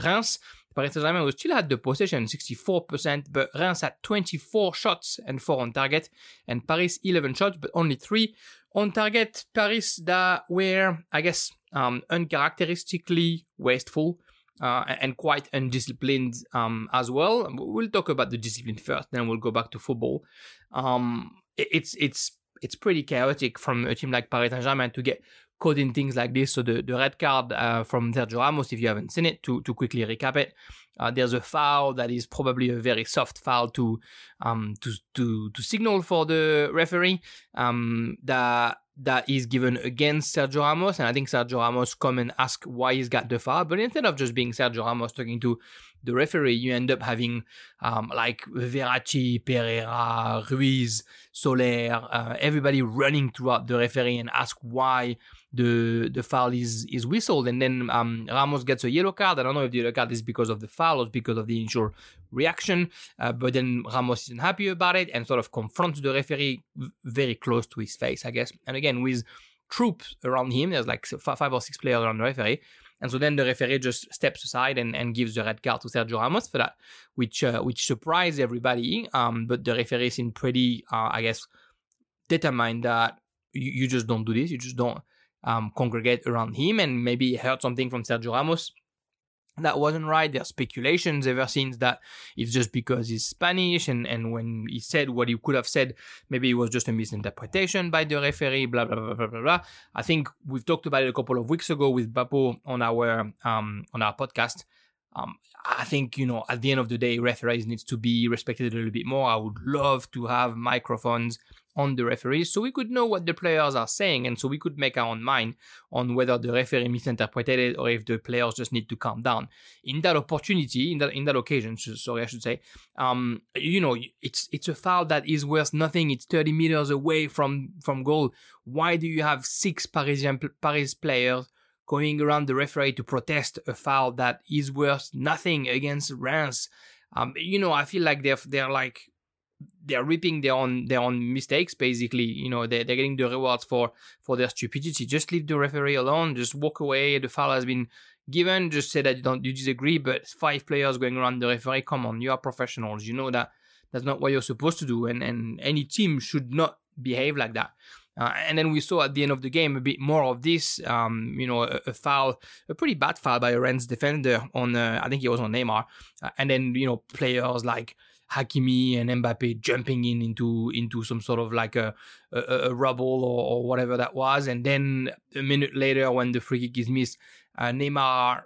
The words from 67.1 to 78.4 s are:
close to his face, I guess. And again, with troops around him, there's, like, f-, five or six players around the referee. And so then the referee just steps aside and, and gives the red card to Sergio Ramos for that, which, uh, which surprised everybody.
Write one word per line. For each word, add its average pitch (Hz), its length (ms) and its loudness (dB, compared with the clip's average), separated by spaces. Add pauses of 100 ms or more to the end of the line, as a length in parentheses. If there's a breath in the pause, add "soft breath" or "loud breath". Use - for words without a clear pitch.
close 117 320 0
to - 140 -12
his 104 140 -8
face, 131 300 -4
I 120 60 -6
guess. 120 220 -4 (140)
And 131 80 -6
again, 135 280 0
with 127 200 0 (460 loud breath)
troops - 560 -2
around 127 280 0
him, 143 180 2
there's, 135 160 0
like, 120 260 -4
f-, 131 240 -4
five 139 160 0
or 123 80 0
six - 160 -8
players 120 260 2
around 113 140 0
the 110 80 0
referee. 127 380 0 (400 loud breath)
And 127 80 -6
so 127 60 -2
then 147 180 2
the 139 120 4
referee 127 320 2
just 127 340 -2
steps - 320 -2
aside 131 320 0
and, 117 180 -2
and 120 200 -2
gives 113 200 0
the 113 80 0
red 110 200 -4
card 120 180 0
to 120 80 -14
Sergio 113 320 -2
Ramos 160 280 0
for 139 100 -2
that, - 160 0 (400 loud breath)
which, - 280 -2
uh, 127 200 2
which 123 240 -2
surprised 160 520 0
everybody. 123 760 0